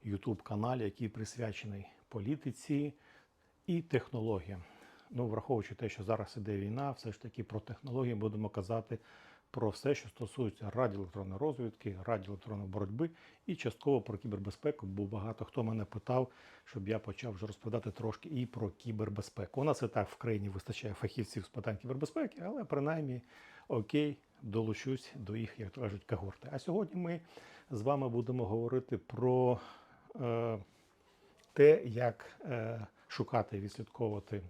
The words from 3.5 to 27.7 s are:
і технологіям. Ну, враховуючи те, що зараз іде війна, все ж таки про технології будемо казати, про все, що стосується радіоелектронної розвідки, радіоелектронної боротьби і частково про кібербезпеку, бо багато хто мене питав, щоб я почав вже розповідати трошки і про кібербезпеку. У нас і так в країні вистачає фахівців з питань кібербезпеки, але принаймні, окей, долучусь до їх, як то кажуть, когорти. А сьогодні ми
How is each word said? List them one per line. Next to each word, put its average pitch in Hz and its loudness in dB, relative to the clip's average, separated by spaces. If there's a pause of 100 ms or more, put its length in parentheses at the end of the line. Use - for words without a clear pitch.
і 170 2
технологіям. 107 0 (480)
Ну, 123 0
враховуючи 110 0
те, 117 -4
що 101 -8
зараз 107 0
іде 104 -2
війна, 113 -2
все 117 -8
ж - -14
таки 113 -8
про 107 -4
технології 123 -2
будемо 107 0
казати, 110 -2 (520)
про 113 2
все, 139 2
що - -6
стосується 107 -4
радіоелектронної 98 0
розвідки, 120 -2
радіоелектронної 101 -2
боротьби 104 0 (360)
і 175 -2
частково 131 2
про 104 -6
кібербезпеку, 101 -4
бо 98 -2
багато 107 -4
хто 120 0
мене 110 0
питав, 123 0 (320)
щоб 98 -6
я 110 2
почав 107 -6
вже 98 -6
розповідати 107 -2
трошки 113 -4
і 127 0
про 113 -2
кібербезпеку. 104 -4
У 139 2
нас 151 4
і 117 2
так 101 2
в - -16
країні 107 0
вистачає 98 -4
фахівців 107 -4
з - -16
питань 110 -4
кібербезпеки, 147 -2
але 233 -4
принаймні, 143 0 (460)
окей, 147 2 (240)
долучусь 113 -2
до 104 -6
їх, 113 -6
як 101 -6
то 135 -10
кажуть, 101 -2
когорти. 98 -4
А 139 -4
сьогодні 185 0
ми 170 -2 (500)